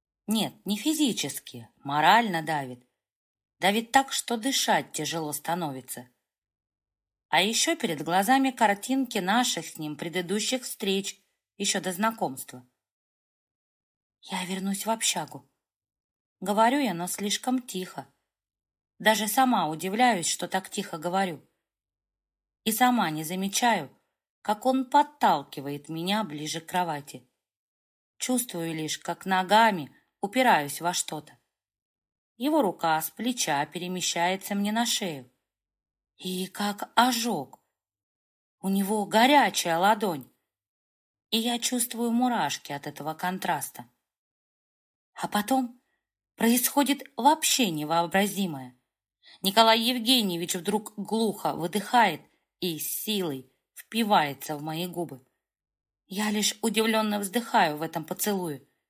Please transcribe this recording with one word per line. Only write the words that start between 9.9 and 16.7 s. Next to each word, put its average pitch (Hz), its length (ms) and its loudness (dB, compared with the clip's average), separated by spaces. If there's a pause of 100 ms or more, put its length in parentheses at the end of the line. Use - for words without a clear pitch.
предыдущих 185 680 -4
встреч, 196 560 -4 (360)
еще 196 240 -2
до 185 120 -4
знакомства. 214 760 -4 (1500)
«Я 185 240 -8
вернусь 190 420 -4
в 220 40 0
общагу». 165 600 -4 (920)
Говорю 220 380 4